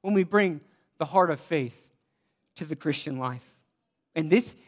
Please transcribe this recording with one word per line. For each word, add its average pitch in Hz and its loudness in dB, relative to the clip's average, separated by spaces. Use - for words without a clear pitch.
when 196 -2
we 190 4
bring 180 2
the 156 -4
heart 180 2
of 139 -4
faith 135 -6
to 165 -10
the 151 -8
Christian 139 -6
life. 123 -8
And 156 -4
this 220 2